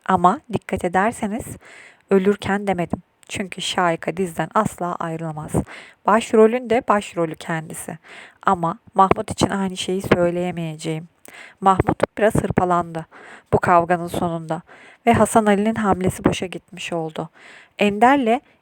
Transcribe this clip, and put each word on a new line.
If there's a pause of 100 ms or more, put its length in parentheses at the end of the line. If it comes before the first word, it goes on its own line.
Ama (140)
dikkat
ederseniz (640)
ölürken
demedim. (280)
Çünkü
Şahika
dizden
asla
ayrılamaz. (540)
Başrolün
de
başrolü
kendisi. (460)
Ama (160)
Mahmut
için
aynı
şeyi
söyleyemeyeceğim. (540)
Mahmut
biraz
hırpalandı (480)
bu
kavganın
sonunda (440)
ve
Hasan
Ali'nin
hamlesi
boşa
gitmiş
oldu. (500)
Ender'le (220)